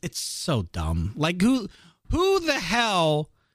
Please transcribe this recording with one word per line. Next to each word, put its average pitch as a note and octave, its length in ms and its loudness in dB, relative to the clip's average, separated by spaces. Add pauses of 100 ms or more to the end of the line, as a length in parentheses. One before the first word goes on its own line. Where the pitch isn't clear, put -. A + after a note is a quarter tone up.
it's - 180 -10
so - 520 -2
dumb. E2 440 -2
Like, E3+ 260 0
who, A#3+ 260 2 (420)
who F#4+ 300 2
the D#4 200 -2
hell F3 720 0 (260)